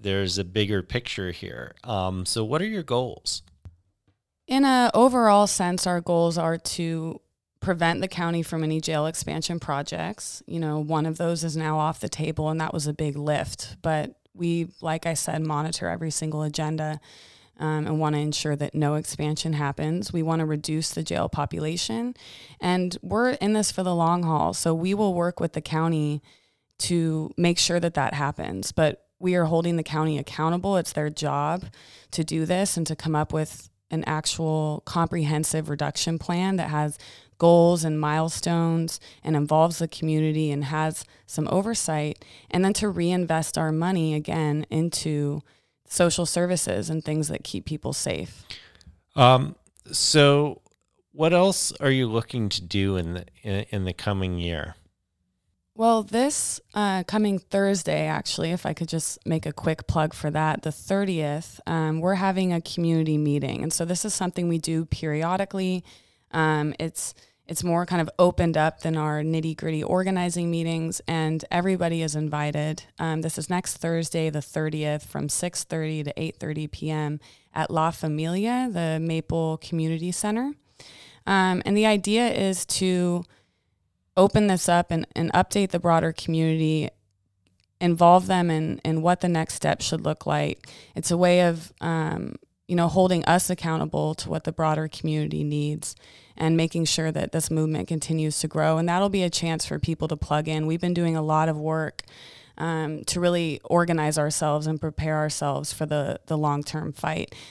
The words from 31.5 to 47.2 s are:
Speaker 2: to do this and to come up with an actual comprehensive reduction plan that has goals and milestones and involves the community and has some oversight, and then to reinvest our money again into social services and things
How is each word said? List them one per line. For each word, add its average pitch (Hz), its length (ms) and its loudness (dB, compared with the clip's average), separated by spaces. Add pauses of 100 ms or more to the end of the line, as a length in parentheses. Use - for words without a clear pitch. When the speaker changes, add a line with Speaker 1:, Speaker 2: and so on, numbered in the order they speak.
Speaker 2:
to 160 140 -2
do 160 200 -2
this 180 320 0
and 165 120 -2
to 156 80 -4
come 160 180 -4
up 151 180 0
with - 360 -4 (200)
an 160 160 -4
actual 156 800 -2
comprehensive 156 840 0
reduction 151 500 -2
plan 185 380 0
that 165 140 -2
has 151 280 -2 (400)
goals 170 460 8
and 156 140 0
milestones 165 1000 0 (240)
and 160 100 2
involves 156 460 4
the 165 80 -2
community 156 640 0
and 143 100 -2
has 156 420 -2 (220)
some - 240 -4
oversight, 165 760 -2 (240)
and 180 160 2
then 190 80 4
to 208 160 0
reinvest 170 720 0
our 156 140 2
money 160 420 2
again 151 560 -2
into 151 720 -2 (420)
social 175 400 2
services 170 640 -2
and 160 160 -4
things 151 220 -2